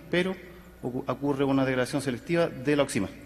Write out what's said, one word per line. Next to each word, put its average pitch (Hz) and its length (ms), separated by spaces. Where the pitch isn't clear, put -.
pero 185 280
ocu-, 127 240
ocurre 139 380
una 135 220
degradación 127 360
selectiva 160 460
de 135 300
la 139 60
oxima, 101 260